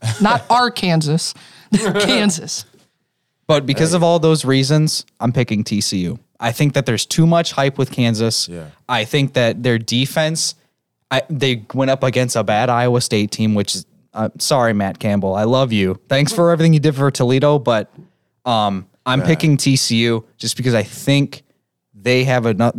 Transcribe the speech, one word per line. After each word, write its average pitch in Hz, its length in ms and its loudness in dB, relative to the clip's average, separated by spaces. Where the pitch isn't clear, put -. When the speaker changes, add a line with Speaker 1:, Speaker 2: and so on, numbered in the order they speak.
Speaker 1:
Not 226 240 2
Speaker 2:
<laughs> - 40 -4
Speaker 1:
our 240 220 2
Kansas. 160 640 -2
<laughs> - 20 -6
Kansas. 208 680 -2
Speaker 2:
But 143 140 2
because 160 260 0
Speaker 3:
Hey. 180 60 2
Speaker 2:
of 170 60 2
all 170 140 4
those 160 280 2
reasons, 135 600 2
I'm 120 140 0
picking 110 320 0
T 104 160 -2
C - 160 -4
U. 76 100 -8
I 117 140 -2
think 147 200 0
that 139 120 0
there's 110 200 -2
too 165 220 2
much 170 240 2
hype 139 260 -2
with 131 140 -2
Kansas. 113 560 -2
Speaker 3:
Yeah. 85 200 -14
Speaker 2:
I 120 160 -2
think 139 300 -2
that 117 280 0
their 120 160 2
defense, 135 760 -2
I, 135 180 0
they 127 440 -2
went 131 180 0
up 135 100 -2
against 127 360 0
a 110 80 0
bad 110 240 0
Iowa 123 320 2
State 104 300 -2
team, 110 220 0
which 101 220 -2
is, 90 100 -12
uh, 107 240 -4
sorry, 120 340 0
Matt 101 280 -2
Campbell. 98 360 0
I 104 80 0
love 127 300 0
you. 95 340 0
Thanks 139 240 0
for 170 200 2
everything 165 200 4
you 156 80 4
did 143 160 0
for 139 160 0
Toledo, 139 480 2
but, 117 320 -2
um, 104 400 -2
I'm 127 140 0
Speaker 3:
Yeah. 143 60 -2
Speaker 2:
picking 160 320 2
T 135 180 2
C 117 220 0
U 117 260 0
just - 180 -6
because 120 180 -2
I 110 100 2
think - 600 -2
they 123 300 0
have 127 220 0
enough. 113 320 0